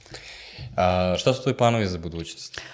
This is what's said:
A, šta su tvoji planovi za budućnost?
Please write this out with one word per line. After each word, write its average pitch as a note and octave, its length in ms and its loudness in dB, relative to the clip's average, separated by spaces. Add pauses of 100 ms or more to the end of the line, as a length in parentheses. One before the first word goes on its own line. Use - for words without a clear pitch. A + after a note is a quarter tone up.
(760)
A, F#2 400 4
šta B2+ 180 2
su B2+ 80 -4
tvoji B2+ 160 0
planovi A#2 300 4
za F2+ 100 -4
budućnost? E2 640 -10 (120)